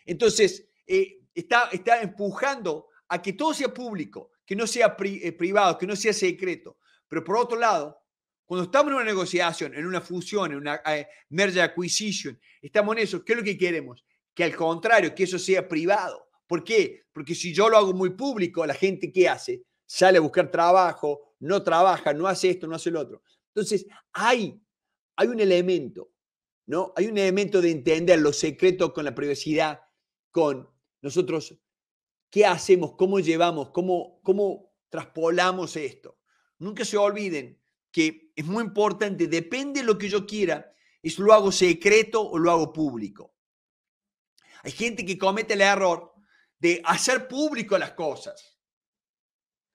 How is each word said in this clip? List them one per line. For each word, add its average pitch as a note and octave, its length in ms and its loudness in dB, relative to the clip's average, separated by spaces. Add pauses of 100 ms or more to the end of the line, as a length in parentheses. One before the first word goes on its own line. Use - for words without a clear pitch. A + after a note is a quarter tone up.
Entonces, G3 640 2 (180)
eh, F#3+ 360 0 (120)
está, A#3 380 0
está A#3 280 2
empujando G3+ 880 -6 (200)
a F3 120 -4
que F#3+ 120 -6
todo D4+ 200 -2
sea D4 220 -4
público, A3 560 -12 (140)
que G3 100 -8
no A3 120 -4
sea A3+ 300 2
pri-, G3 260 -6
eh, E3+ 100 -6
privado, F#3 440 2
que F3+ 100 -8
no G3+ 100 -4
sea G#3 160 0
secreto. F#3 680 -6 (300)
Pero D#3 160 -6
por F#3+ 120 -4
otro A#3 220 -2
lado, F3 420 -2 (440)
cuando F3+ 200 -4
estamos C#4 280 2
en C4+ 40 0
una B3 80 -2
negociación, F3 720 -2
en D3+ 120 -8
una F#3 140 -6
fusión, F3 520 -6
en C#3 60 -8
una, D3 280 -6
eh, D3+ 220 -4 (220)
merger F3+ 320 2
acquisition, F3 760 -4 (240)
estamos G#3 340 0
en A3+ 60 0
eso, F#3+ 220 -4
¿qué - 80 0
es A#3 60 0
lo A3+ 60 -6
que G3 140 -4
queremos? F3 460 -4 (280)
Que F3 120 0
al D#3+ 100 0
contrario, E3+ 580 2
que F#3+ 120 -2
eso F3+ 140 -4
sea F#3 280 0
privado. E3+ 640 -2 (180)
¿Por F3 160 -4
qué? G#3 500 0
Porque D#3 220 -10
si F3+ 180 -6
yo G3 160 4
lo A3 80 8
hago G3 160 6
muy F#3 180 -2
público, F#3+ 540 -4
la D3 100 -2
gente, F3+ 360 -2
¿qué F3 180 4
hace? B2 360 -6 (200)
Sale F3+ 340 6
a - 20 4
buscar D#3 280 0
trabajo, E3+ 920 2
no F3 240 0
trabaja, E3+ 480 4
no D#3+ 160 -2
hace F#3 220 0
esto, F3 180 -4
no E3 80 -8
hace E3 160 -6
lo D#3+ 80 -4
otro. B2 220 -12 (260)
Entonces, G#3 380 -2 (260)
hay, G#3+ 480 -2 (560)
hay F#3+ 100 2
un A#3+ 140 0
elemento, F3+ 720 0 (540)
¿no? F3 280 -4
Hay F3+ 120 0
un G#3+ 120 -4
elemento G3 420 2
de E3+ 120 4
entender D#3+ 480 4
lo D3 120 4
secreto F3 600 0
con D#3 120 -6
la C3+ 100 -6
privacidad, D3 680 -2 (500)
con C#3+ 380 0 (320)
nosotros, D#3 580 -4 (720)
¿qué G#3 160 4
hacemos? F3 500 2
¿Cómo G3 220 2
llevamos? E3 520 0
¿Cómo, F3+ 520 -4
cómo G3 500 -2 (160)
traspolamos F3 880 -2
esto? - 420 -12 (400)
Nunca G#3+ 260 -8
se G#3 120 -4
olviden G3+ 640 -2 (300)
que D#3 460 -2
es D3+ 80 -6
muy G3+ 180 -2
importante, G3+ 640 -2
depende B3+ 540 -4
de B3 60 -4
lo G#3+ 100 4
que G3 140 -6
yo G3+ 160 -4
quiera, F#3+ 440 -4 (320)
es D#3+ 160 -8
lo G3+ 140 6
hago G3+ 180 8
secreto G3+ 720 4
o F3+ 180 -4
lo E3+ 120 4
hago D#3+ 220 2
público. A#2+ 640 -6 (1300)
Hay C3 100 -14
gente A3 340 -6
que F#3 100 -6
comete G#3 380 -2
el G3+ 80 4
error G3 500 2 (460)
de E3+ 260 0
hacer B3+ 440 0
público C4 500 -2
las D#3 140 -6
cosas. - 640 -10 (1160)